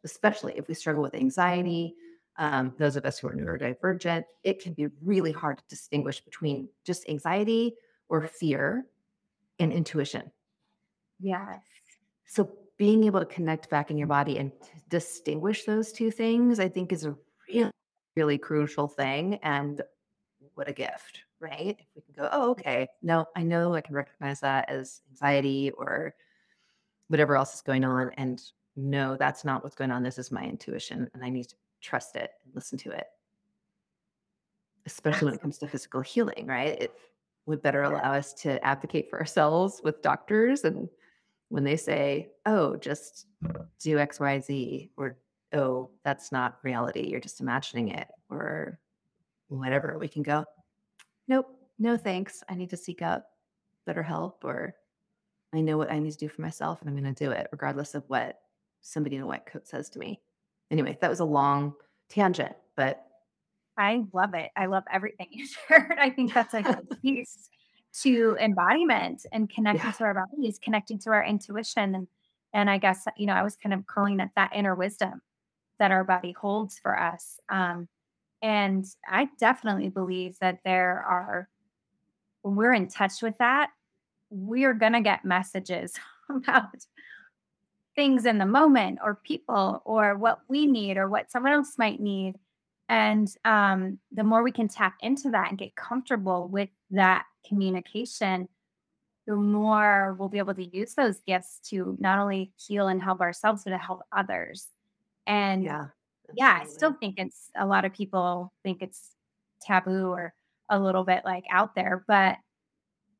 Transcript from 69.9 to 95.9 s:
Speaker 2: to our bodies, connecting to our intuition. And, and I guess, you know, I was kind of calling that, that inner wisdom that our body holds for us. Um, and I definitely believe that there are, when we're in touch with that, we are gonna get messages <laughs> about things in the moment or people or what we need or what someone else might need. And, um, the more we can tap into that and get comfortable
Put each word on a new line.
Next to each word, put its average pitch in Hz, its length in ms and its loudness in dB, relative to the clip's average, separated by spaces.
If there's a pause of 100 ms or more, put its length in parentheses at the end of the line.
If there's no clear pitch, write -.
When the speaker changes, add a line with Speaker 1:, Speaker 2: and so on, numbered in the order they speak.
Speaker 2:
to 226 120 -4
our 202 100 2
bodies, 208 440 -4
connecting 214 420 -2
to 220 100 -4
our 214 140 4
intuition. 208 680 -2
And, 190 140 -6 (440)
and 208 180 2
I 196 80 2
guess, 190 280 2 (100)
you 202 100 -2
know, 196 80 2
I 185 80 4
was 202 140 -4
kind 208 180 -4
of 190 120 -4
calling 202 320 0
that, 190 180 -2
that 196 180 2
inner 202 200 0
wisdom 190 480 -4 (560)
that 196 120 6
our 190 140 4
body 180 280 0
holds 202 460 -4
for - 200 0
us. - 500 -4
Um, 175 400 -2 (540)
and 202 420 2 (240)
I 254 200 2 (100)
definitely 214 520 2
believe 185 500 -4
that 185 240 0
there 185 380 2
are, 185 460 -2 (920)
when 196 140 -2
we're 233 160 6
in 190 160 2
touch - 340 -2
with 220 160 -2
that, 269 320 4 (600)
we 214 340 0
are 254 100 6
gonna 226 280 4
get 202 220 2
messages 185 720 -4 (160)
<laughs> - 160 -14
about 262 560 0 (1160)
things 262 260 6
in 226 120 4
the 190 80 2
moment 247 580 6
or 208 120 0
people 208 680 -2
or 214 320 4
what 226 320 2
we 294 180 2
need 208 300 2
or 190 120 2
what 208 220 -2
someone 254 220 2
else 294 260 2
might 214 220 0
need. 190 360 -2 (520)
And, 214 400 4 (160)
um, 196 540 4 (120)
the 208 140 -2
more 226 180 6
we 254 100 2
can 226 160 0
tap 196 320 0
into 277 300 -2
that 185 200 2
and 190 80 -6
get 196 180 -12
comfortable 190 720 -2